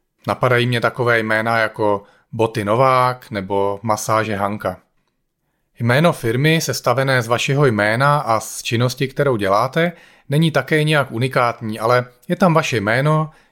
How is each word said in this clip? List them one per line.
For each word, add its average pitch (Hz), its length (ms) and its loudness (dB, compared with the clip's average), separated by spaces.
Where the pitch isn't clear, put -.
Napadají 123 400 0
mě 120 140 -2
takové 117 380 0
jména 110 400 0
jako 107 440 0
Boty 113 320 -2
Novák 127 680 2
nebo 98 520 -2
Masáže 110 540 -2
Hanka. 101 420 -4
Jméno 139 300 2
firmy, 143 480 0
sestavené 135 640 0
z 113 60 -6
vašeho 135 380 2
jména 117 520 2
a 113 220 0
z - 220 -12
činnosti, 123 460 -2
kterou 139 280 0
děláte, 117 560 0
není 156 220 2
také 151 340 0
nějak 151 260 0
unikátní, 117 720 -2
ale 123 240 2
je 175 80 -2
tam 180 180 2
vaše 151 220 0
jméno, 139 540 0